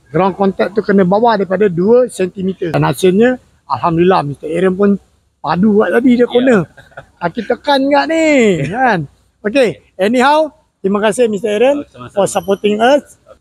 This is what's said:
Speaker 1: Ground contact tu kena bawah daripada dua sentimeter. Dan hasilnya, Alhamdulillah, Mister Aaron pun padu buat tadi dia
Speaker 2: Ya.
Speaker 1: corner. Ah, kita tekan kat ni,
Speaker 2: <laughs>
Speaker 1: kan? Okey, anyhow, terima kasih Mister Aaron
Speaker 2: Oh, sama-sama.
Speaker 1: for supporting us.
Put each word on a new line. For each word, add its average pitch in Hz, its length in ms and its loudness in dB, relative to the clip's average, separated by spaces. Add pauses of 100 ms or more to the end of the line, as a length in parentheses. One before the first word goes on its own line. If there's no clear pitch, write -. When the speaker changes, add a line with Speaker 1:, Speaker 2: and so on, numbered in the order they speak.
(120)
Speaker 1:
Ground 180 240 0
contact 196 400 -2
tu 208 80 -4
kena 196 240 2
bawah 214 320 2
daripada 190 240 -2
dua 214 480 2
sentimeter. 185 640 -6
Dan 147 80 2
hasilnya, 190 560 0 (240)
Alhamdulillah, 170 560 0
Mister 147 320 -8
Aaron 185 240 -2
pun 202 140 2 (500)
padu 190 400 0
buat 220 160 0
tadi 247 160 2
dia 240 80 2
Speaker 2:
Ya. 240 80 2
Speaker 1:
corner. 240 320 2 (560)
Ah, 175 160 -6
kita 247 240 -6
tekan 277 320 -2
kat 285 180 2
ni, 320 180 0 (280)
Speaker 2:
<laughs> 151 160 -2
Speaker 1:
kan? 226 300 0 (440)
Okey, 226 260 0 (260)
anyhow, 254 540 0 (320)
terima 196 180 -2
kasih 220 300 0
Mister 208 220 -4
Aaron 262 320 0
Speaker 2:
Oh, - 40 -14
sama-sama. - 280 -18
Speaker 1:
for 196 120 0
supporting 202 520 -2
us. 262 400 0 (220)